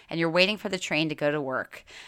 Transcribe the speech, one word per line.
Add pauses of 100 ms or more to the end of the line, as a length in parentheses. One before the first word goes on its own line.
and
you're
waiting
for
the
train
to
go
to
work, (240)